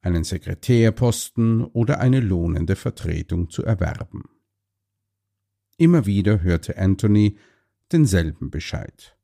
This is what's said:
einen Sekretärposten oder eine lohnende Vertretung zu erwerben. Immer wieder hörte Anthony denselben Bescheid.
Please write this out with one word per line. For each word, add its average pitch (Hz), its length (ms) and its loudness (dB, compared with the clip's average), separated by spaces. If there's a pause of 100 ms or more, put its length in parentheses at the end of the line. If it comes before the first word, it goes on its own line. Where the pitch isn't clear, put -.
einen 85 220 0
Sekretärposten 113 1400 0
oder 117 340 -2
eine 127 200 2
lohnende 85 560 -2
Vertretung 82 760 -6
zu - 140 -8
erwerben. - 600 -6 (1500)
Immer 165 280 4
wieder 101 360 2
hörte 85 360 -2
Anthony 101 600 2 (540)
denselben 95 580 2
Bescheid. - 760 -12